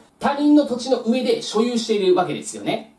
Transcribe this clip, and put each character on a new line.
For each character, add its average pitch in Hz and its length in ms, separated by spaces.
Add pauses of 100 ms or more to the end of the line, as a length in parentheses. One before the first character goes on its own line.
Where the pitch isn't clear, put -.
(180)
他 262 160
人 294 200
の 294 120
土 247 100
地 254 140
の 240 100
上 247 220
で 226 180
所 - 220
有 247 160
し 220 80
て 220 80
い 190 120
る 180 80
わ 180 120
け 147 80
で 110 80
す - 140
よ 104 60
ね。 - 360